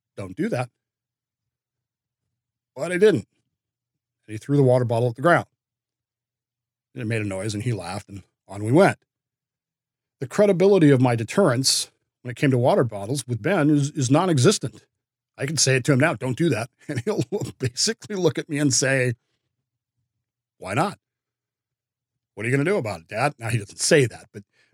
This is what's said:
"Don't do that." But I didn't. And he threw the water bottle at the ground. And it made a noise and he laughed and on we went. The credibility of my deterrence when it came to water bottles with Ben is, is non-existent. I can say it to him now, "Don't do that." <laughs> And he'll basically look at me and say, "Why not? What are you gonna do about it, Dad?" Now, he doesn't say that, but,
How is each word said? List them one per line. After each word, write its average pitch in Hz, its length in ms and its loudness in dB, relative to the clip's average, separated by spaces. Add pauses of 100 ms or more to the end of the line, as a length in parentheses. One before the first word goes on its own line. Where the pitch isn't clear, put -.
(160)
"Don't 98 220 -14
do 175 100 -2
that." 123 220 -6 (2000)
But 165 160 -6
I 180 40 0
didn't. 180 300 4 (1000)
And 107 80 -14
he 110 40 -8
threw 139 180 -4
the 143 80 4
water 127 220 4
bottle 117 240 0
at 113 60 -8
the 127 60 -14
ground. 160 260 2 (1500)
And 131 80 -12
it 117 60 -8
made 113 140 -4
a 104 40 -6
noise 101 280 -6
and 104 100 -6
he 123 100 -2
laughed 92 340 -10
and 98 160 -18 (240)
on 101 160 -12
we 110 80 -4
went. 151 280 4 (1200)
The 131 80 -8
credibility 190 600 4
of 131 120 4
my 120 160 2
deterrence 131 760 0 (300)
when 123 100 -12
it 117 60 -14
came 143 140 2
to 127 60 2
water 147 280 2
bottles 107 420 -8
with 120 140 -6
Ben 156 280 2
is, 147 220 2
is 131 180 -2
non-existent. 156 760 2 (520)
I 123 80 -6
can 151 120 -6
say 131 180 2
it 127 100 0
to 151 80 4
him 123 60 4
now, 156 140 2
"Don't 123 240 -6
do 165 120 2
that." 117 200 -4 (100)
<laughs> - 80 -20
And 127 140 -6
he'll 202 220 -2 (360)
basically - 560 -6
look 175 220 0
at 160 120 -8
me 147 100 -4
and 147 140 0
say, 131 400 0 (1400)
"Why 87 160 -10
not? 165 260 -4 (1400)
What 104 100 -10
are 117 40 -4
you 127 60 0
gonna 143 140 0
do 208 80 0
about 104 240 -6
it, 80 60 -20
Dad?" 120 320 -4
Now, 113 100 -8
he 117 80 0
doesn't 101 220 -12
say 147 260 4
that, - 260 -10
but, 104 120 -18 (300)